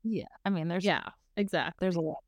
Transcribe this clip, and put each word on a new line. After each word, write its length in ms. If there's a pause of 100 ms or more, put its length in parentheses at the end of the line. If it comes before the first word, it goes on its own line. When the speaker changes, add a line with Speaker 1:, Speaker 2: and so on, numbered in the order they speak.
Speaker 1:
Yeah. 220 (220)
I 40
mean, 180
there's 160
Speaker 2:
Yeah, 260 (260)
exactly. 480
Speaker 1:
there's 120
a 40
lot. 280